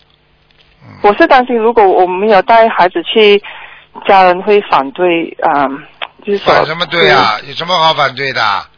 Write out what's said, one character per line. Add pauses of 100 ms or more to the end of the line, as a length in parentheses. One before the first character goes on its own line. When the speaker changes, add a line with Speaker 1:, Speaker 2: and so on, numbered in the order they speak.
(840)
Speaker 1:
嗯。
Speaker 2:
我
是
担
心
如
果
我
没
有
带
孩
子
去， (640)
家
人
会 (100)
反
对，
嗯， (400)
就
是
说
Speaker 1:
反
什
么
对
啊？
Speaker 2:
对。
Speaker 1:
有
什
么
好
反
对
的？ (380)